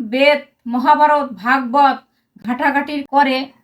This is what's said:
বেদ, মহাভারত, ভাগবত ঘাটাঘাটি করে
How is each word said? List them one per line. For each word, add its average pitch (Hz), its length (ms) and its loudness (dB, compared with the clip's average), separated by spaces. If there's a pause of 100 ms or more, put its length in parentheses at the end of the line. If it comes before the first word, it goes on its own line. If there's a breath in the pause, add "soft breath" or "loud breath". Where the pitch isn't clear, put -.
বেদ, 262 380 2 (280)
মহাভারত, 285 680 2
ভাগবত 247 720 0 (420)
ঘাটাঘাটি 285 640 -4
করে 269 440 0 (120)